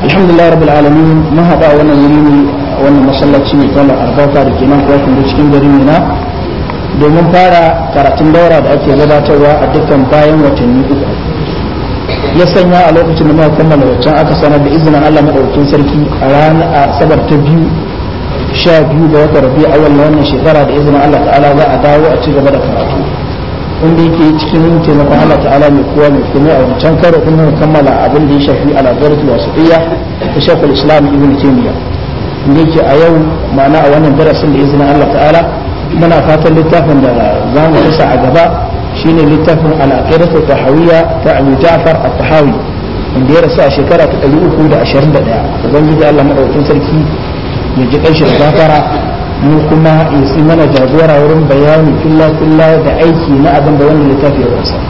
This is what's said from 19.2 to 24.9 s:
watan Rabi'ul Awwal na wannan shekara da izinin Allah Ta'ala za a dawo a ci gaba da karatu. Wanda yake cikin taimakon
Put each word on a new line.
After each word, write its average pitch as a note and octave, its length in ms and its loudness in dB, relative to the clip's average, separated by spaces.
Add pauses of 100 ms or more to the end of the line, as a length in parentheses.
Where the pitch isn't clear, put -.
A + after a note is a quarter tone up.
watan C#3+ 160 0
Rabi'ul C3+ 320 0
Awwal D3 160 2
na C#3+ 160 2
wannan D3+ 160 0
shekara D3 400 0
da C3 80 -2
izinin C#3+ 320 0
Allah C#3+ 240 0
Ta'ala C#3+ 200 2 (120)
za D#3 80 2
a C3 160 -2
dawo D3 240 2
a C#3+ 160 0
ci D#3 80 -2
gaba C#3 240 0
da B2+ 80 -2
karatu. - 360 -4 (840)
Wanda E3 240 2
yake E3 180 0 (140)
cikin D#3+ 240 -2 (160)
taimakon C#3+ 400 0